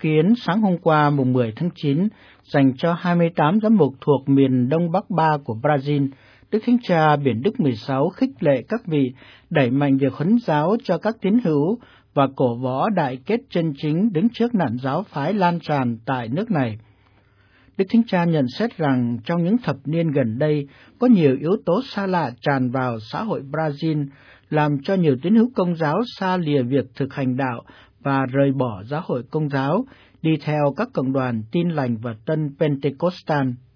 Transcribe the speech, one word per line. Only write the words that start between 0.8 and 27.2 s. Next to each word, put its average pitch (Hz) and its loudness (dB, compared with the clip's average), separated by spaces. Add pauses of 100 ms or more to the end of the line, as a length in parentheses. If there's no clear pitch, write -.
mùng 135 2
mười 120 0
tháng 170 -4
chín, 156 0 (340)
dành 135 2
cho 170 0
hai 175 -2
mươi 170 2
tám 170 2
giám 214 4
mục 139 4
thuộc 139 0
miền 131 4
Đông 165 0
Bắc 190 -4
ba 156 2
của 113 -6
Brazil, 143 0 (420)
Đức 214 0
Thánh 240 4
Cha 156 4
Biển 127 0
Đức 147 -2
mười 135 2
sáu 135 -2
khích 254 -2 (100)
lệ 143 2
các 220 -6
vị 139 0 (380)
đẩy 139 2
mạnh 139 2
việc 131 0
huấn 185 0
giáo 165 0
cho 175 0
các 220 -4
tín 202 2
hữu 165 0 (360)
và 139 2
cổ 120 0
võ 131 -2
đại 139 -2
kết 233 -2 (100)
chân 165 -2
chính 170 0
đứng 175 2
trước 240 -2
nạn 139 0
giáo 139 -2
phái 151 -4
lan 175 2
tràn 127 -2
tại 123 -4
nước 185 -4
này. 123 -2 (960)
Đức 190 0
Thánh 233 4
Cha 175 0
nhận 156 2 (100)
xét 233 -4
rằng 127 0
trong 170 -2
những 208 2
thập 160 -4
niên 165 -2
gần 123 0
đây, 151 0 (300)
có 247 2
nhiều 165 6
yếu 165 0 (100)
tố 180 2
xa 202 -6
lạ 175 -2 (100)
tràn 131 0
vào 127 -2 (140)
xã 160 -6
hội 202 -4 (100)
Brazil, 156 -2 (440)
làm 151 0
cho 196 -2
nhiều 160 2
tín 185 2
hữu 233 4
Công 175 0
giáo 160 -2 (220)
xa 185 -2
lìa 147 0
việc 127 0 (100)
thực 135 -6
hành 127 -2